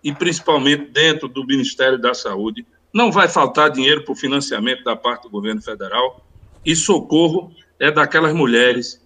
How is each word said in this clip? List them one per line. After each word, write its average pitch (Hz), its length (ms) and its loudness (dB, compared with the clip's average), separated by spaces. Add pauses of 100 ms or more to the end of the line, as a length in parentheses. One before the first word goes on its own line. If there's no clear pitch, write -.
e 147 100 -6
principalmente 147 760 0
dentro 151 380 0
do 131 160 -8
Ministério 131 540 0
da 120 160 0
Saúde. 107 500 -6 (280)
Não 233 180 2
vai 180 160 4
faltar 151 440 2
dinheiro 139 340 0
pro 131 100 -8
financiamento 131 720 -4
da 113 100 -2
parte 120 300 -4
do 113 60 -20
governo 104 300 -6
federal. 107 640 -6 (400)
E 160 120 0
Socorro 170 760 0 (280)
é 147 100 4
daquelas 156 420 2
mulheres 123 720 2